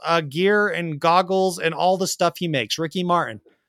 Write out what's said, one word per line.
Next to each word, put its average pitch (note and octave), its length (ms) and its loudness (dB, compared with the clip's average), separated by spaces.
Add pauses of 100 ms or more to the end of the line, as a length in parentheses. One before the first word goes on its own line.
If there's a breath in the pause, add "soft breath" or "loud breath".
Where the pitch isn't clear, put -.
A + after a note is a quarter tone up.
uh, E3 180 2
gear F#3+ 460 2
and E3 320 -4
goggles F#3 600 2
and D#3+ 160 -2
all F#3 220 2
the F3+ 100 -2
stuff E3+ 300 0
he F3+ 120 -4
makes. B2+ 300 -2
Ricky E3 240 -4
Martin, D#3+ 360 -2 (300)